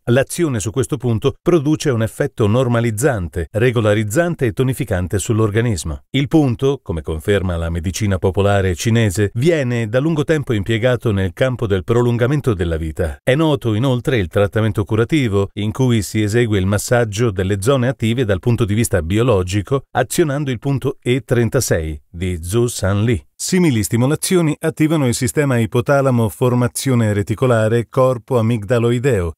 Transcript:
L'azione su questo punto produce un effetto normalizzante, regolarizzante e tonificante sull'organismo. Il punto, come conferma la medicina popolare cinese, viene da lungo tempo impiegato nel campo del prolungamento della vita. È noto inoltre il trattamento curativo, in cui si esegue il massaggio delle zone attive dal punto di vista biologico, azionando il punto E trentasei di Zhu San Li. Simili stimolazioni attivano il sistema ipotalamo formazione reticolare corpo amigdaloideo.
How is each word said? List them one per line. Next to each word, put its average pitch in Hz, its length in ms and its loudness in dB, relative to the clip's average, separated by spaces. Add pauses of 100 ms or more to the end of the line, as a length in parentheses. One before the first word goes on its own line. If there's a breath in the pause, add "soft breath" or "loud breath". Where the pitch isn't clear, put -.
(100)
L'azione 135 480 0
su 101 140 -6
questo 135 240 -2
punto 120 440 -2
produce 156 480 0
un 117 140 0
effetto 135 460 -2
normalizzante, 117 1000 0
regolarizzante 113 1000 0
e 110 60 0
tonificante 101 680 -2
sull'organismo. 107 920 -2
Il 135 160 0
punto, 139 560 0
come 82 180 -6
conferma 90 560 -2
la 82 140 -4
medicina 90 480 -2
popolare 98 560 0
cinese, 110 600 0
viene 123 540 0
da 123 120 0
lungo 151 240 0
tempo 151 280 0
impiegato 113 600 0
nel 95 200 0
campo 127 360 -2
del 92 160 0
prolungamento 120 720 2
della 85 220 -2
vita. 80 460 -4
È 127 140 2
noto 147 380 0
inoltre 123 440 0
il 95 80 0
trattamento 104 560 0
curativo, 107 720 0
in 104 160 -4
cui 120 320 2
si 110 200 -2
esegue 104 360 0
il 92 80 0
massaggio 110 640 0
delle 98 320 -2
zone 123 240 2
attive 120 380 -2
dal 98 160 0
punto 113 240 0
di 95 100 -2
vista 104 280 0
biologico, 101 800 0 (100)
azionando 143 580 -2
il 120 80 -4
punto 139 420 -4
E 123 200 0
trentasei 104 880 0
di 87 320 -4
Zhu 110 240 0
San 101 380 -2
Li. 117 200 0 (180)
Simili 160 400 2
stimolazioni 147 800 0
attivano 156 480 0
il 117 60 0
sistema 131 420 0
ipotalamo 120 720 2
formazione 120 840 0
reticolare 110 760 0
corpo 127 500 0
amigdaloideo. 117 1000 0